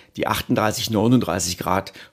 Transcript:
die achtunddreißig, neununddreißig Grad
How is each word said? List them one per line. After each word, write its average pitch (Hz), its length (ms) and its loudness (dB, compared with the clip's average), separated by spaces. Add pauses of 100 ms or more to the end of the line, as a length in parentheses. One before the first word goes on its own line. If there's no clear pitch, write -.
(180)
die - 80 -2
achtunddreißig, - 640 0
neununddreißig 98 680 2
Grad 92 380 -2 (180)